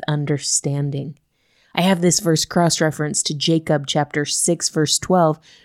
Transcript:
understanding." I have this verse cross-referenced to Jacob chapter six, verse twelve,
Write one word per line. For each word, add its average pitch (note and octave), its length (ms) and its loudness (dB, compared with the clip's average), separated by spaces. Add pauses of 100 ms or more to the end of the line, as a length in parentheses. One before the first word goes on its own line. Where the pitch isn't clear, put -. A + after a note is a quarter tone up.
understanding." C#3+ 1120 -4 (560)
I F3 60 0
have F#3 180 4
this F3 220 2
verse E3 240 2
cross-referenced D#3 840 0
to D#3 60 -4
Jacob D#3 520 0
chapter D3 380 -2
six, - 460 -2
verse D#3 280 0
twelve, E3 420 2 (260)